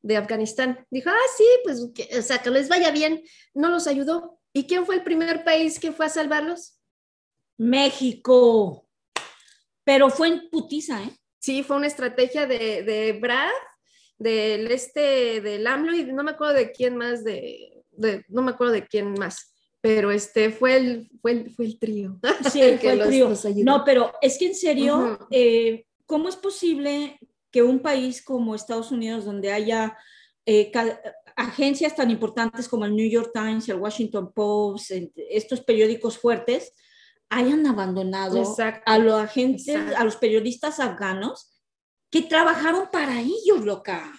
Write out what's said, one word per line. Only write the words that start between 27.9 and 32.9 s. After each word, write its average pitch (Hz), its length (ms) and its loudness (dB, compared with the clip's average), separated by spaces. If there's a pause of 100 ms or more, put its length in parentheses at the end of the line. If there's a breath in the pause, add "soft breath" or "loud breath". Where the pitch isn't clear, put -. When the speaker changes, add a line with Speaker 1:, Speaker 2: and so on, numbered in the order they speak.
Speaker 2:
como 240 320 -4
Estados 226 360 -8
Unidos, 226 360 -6
donde 196 260 -4
haya, 220 460 -2 (480 loud breath)
eh, 214 240 4
ca-, 226 280 -2 (380)
agencias 285 580 0
tan 262 160 2
importantes 226 580 -4
como 214 180 -2
el 208 100 0